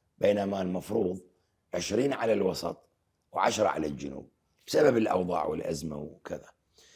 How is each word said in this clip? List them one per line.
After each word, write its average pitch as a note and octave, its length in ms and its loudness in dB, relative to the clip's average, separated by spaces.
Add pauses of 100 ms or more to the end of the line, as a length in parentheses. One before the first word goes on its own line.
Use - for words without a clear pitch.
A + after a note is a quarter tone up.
(200)
بينما G2+ 420 2
المفروض F#2 580 -2 (540)
عشرين G#2+ 400 0
على A2+ 200 2
الوسط F2+ 560 -2 (420)
وعشرة G#2+ 360 2
على D#2 200 0
الجنوب، C#2 420 -10 (380)
بسبب C#3+ 300 4
الأوضاع F2+ 480 0
والأزمة D#2 520 -6
وكذا. - 520 -12 (460)